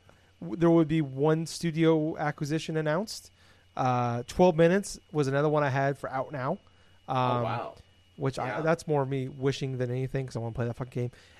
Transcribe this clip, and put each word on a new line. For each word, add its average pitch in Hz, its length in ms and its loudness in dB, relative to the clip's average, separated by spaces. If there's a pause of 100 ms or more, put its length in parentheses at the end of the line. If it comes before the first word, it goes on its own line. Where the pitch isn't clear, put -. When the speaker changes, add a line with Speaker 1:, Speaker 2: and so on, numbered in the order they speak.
(400)
Speaker 1:
w-, 170 160 -8
there 170 120 4
would 170 180 6
be 160 140 2
one 151 460 0
studio 160 720 2
acquisition 156 580 -4
announced. 156 540 -4 (480)
Uh, 123 480 0
twelve 180 300 4
Minutes 170 420 4 (140)
was 147 160 0
another 143 200 2
one 147 140 2
I 143 60 2
had 135 300 0
for 127 120 -8
out 131 220 -6
now. 143 260 -4 (500)
Speaker 2:
Oh, 135 60 -4
Speaker 1:
Um, 123 300 2
Speaker 2:
wow. 113 300 -4 (420)
Speaker 1:
which 135 220 -4
I, 123 100 -2
Speaker 2:
Yeah. 127 120 -4
Speaker 1:
that's 160 280 0
more 143 180 0
me 135 220 -4
wishing 135 500 -4
than 123 120 -2
anything 131 360 -4
'cause 123 100 -14
I 113 40 -4
wanna 113 140 -6
play 117 120 -2
that 117 80 -4
fucking 123 160 -8
game. 123 200 -4 (300)